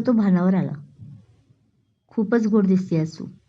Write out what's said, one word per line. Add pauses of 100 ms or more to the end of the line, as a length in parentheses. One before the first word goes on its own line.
तो
भानावर
आला. (1400)
"खूपच
गोड
दिसते
आज
तू. (240)